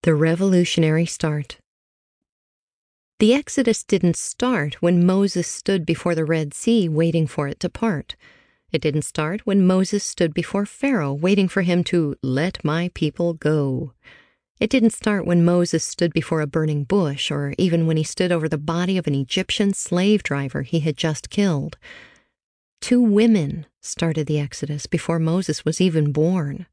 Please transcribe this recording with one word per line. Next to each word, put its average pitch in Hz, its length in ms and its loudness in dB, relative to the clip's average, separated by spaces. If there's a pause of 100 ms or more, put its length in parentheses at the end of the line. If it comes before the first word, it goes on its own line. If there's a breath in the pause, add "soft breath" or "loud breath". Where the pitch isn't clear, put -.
The 160 120 4
revolutionary 165 880 2
start. 151 540 -6 (1600)
The 214 160 6
Exodus 262 500 0
didn't 180 320 2
start 202 640 -4
when 175 240 4
Moses 185 420 2
stood 190 380 -2
before 165 300 -2
the 160 100 -2
Red 156 300 -2
Sea 220 340 2
waiting 160 380 2
for 143 220 -4
it - 120 -10
to 180 80 -4
part. - 480 -4 (560 soft breath)
It 160 80 0
didn't 151 220 0
start 160 420 -4
when 196 220 4
Moses 185 360 2
stood 165 300 -2
before 196 320 -4
Pharaoh 202 480 -2
waiting 185 360 2
for 196 120 -2
him 175 240 2
to 156 380 0
"let 135 420 -2
my 170 300 -2
people 170 400 -2
go." 143 580 -2 (680 soft breath)
It 220 120 0
didn't 226 240 2
start 208 320 -2
when 170 180 4
Moses 175 400 2
stood - 300 -2
before 156 260 -2
a 151 60 -2
burning 151 380 -2
bush 151 460 0
or 143 280 -4
even 170 280 2
when 160 120 2
he 156 40 0
stood 180 300 -2
over 160 160 0
the 160 80 -2
body 175 400 -2
of 175 100 -2
an 147 80 0
Egyptian 190 600 -2
slave 190 480 2
driver 139 400 -4
he 156 180 -2
had 151 160 -2
just 156 320 -4
killed. 160 480 -2 (1040 loud breath)
Two 247 220 2
women 202 640 2 (160)
started 156 460 -2
the 151 120 0
Exodus 147 460 -8
before 165 320 -2
Moses 165 440 -2
was - 160 -4
even 160 320 2
born. 156 640 -2